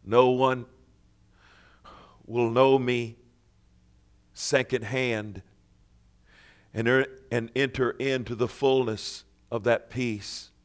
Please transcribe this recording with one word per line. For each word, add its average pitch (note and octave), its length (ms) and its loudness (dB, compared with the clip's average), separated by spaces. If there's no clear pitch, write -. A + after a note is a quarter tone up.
No B2 280 4
one B2+ 340 0
will A#2 240 0
know C3 300 6
me A#2+ 380 -2
secondhand A#2 1080 -4
and A2+ 140 -2
er-, C3 320 2
and A#2 240 -4
enter C3 360 0
into B2+ 440 -4
the A#2 120 -2
fullness C3 760 -2
of A2+ 160 -6
that A#2 240 0
peace. A#2 600 -8